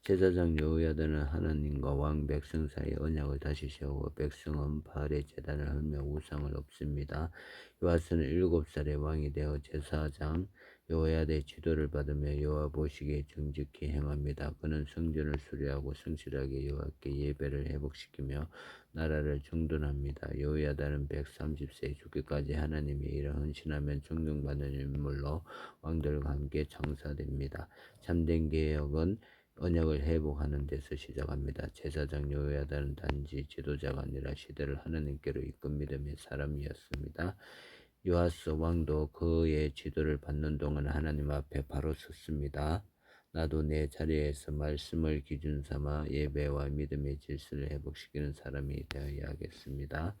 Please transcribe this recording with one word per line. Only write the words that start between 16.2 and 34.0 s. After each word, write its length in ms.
여호와께 480
예배를 500
회복시키며 840
나라를 520
정돈합니다. 920
여호야다는 720
백삼십 680
세 200
죽기까지 600
하나님의 540
일에 220
헌신하면 720
존경받는 720
인물로 680
왕들과 480
함께 360
장사됩니다. 1040
참된 480
개혁은 680
언약을 460
회복하는 680
데서 280
시작합니다. 800
제사장 560
여호야다는 680
단지 520
지도자가 540